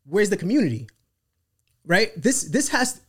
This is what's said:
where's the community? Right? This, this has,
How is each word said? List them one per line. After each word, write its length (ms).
where's 260
the 60
community? 500
Right? 320
This, 280
this 240
has, 400